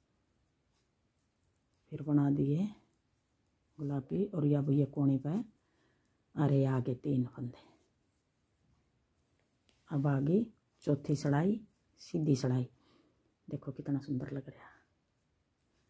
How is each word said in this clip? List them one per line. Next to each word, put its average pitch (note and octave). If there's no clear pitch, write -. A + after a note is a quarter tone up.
फिर C#3+
बना C#3+
दिए D3
गुलाबी, C#3+
और E3+
अब C#3+
ये C#3
कोने C#3
पे C#3+
हरे C#3
आगे C3
तीन C3+
फंदे। B2
अब C#3+
आगे D3
चौथी D3
सिलाई, D3+
सीधी D3+
सिलाई, B2+
देखो C#3+
कितना C#3+
सुंदर C3+
लग C#3
रहा -
है। -